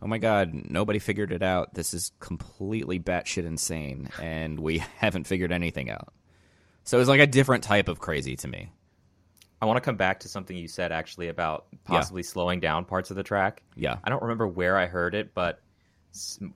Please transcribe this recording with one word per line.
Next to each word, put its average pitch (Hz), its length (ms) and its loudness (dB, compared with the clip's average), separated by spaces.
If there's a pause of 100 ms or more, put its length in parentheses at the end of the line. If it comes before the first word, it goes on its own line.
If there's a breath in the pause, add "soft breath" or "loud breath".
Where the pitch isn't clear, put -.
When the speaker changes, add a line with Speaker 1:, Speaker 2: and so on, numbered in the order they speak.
Speaker 1:
"Oh - 60 -8
my 113 100 -2
God, 101 360 2 (160)
nobody 104 300 0
figured 101 340 -2
it 90 100 -2
out. 92 300 0
This 85 200 -4
is 85 260 -6
completely 95 800 -4
batshit 87 460 -2
insane, 76 640 -6 (120)
and 80 380 -4
we 80 180 0
<laughs> - 200 -6
haven't 92 300 0
figured 90 240 0
anything 82 380 -2
out." 50 240 -12 (720 soft breath)
So 123 120 4
it - 20 8
was, 127 100 6
like, 139 120 8
a 143 60 10
different 131 360 6
type 104 260 4
of 82 100 -4
crazy 67 380 -2
to - 100 -10
me. 52 220 -10 (920)
Speaker 2:
I 110 40 0
wanna 113 160 4
come 123 140 -2
back 95 260 2
to - 80 -16
something 95 280 -8
you 85 100 -8
said, 85 240 -4
actually, 82 380 -6
about 80 420 -2
Speaker 1:
Yeah. - 140 -20
Speaker 2:
possibly 87 380 0
slowing 90 360 0
down 82 240 2
parts 92 280 -4
of 95 40 -8
the 98 80 -4
track. 101 400 0 (140)
Speaker 1:
Yeah. 64 260 -2
Speaker 2:
I - 60 -4
don't 131 140 -2
remember 117 220 0
where 90 320 2
I 90 100 2
heard 87 280 0
it, 107 180 -4
but 87 280 -2 (520)
s-, - 240 -12 (180)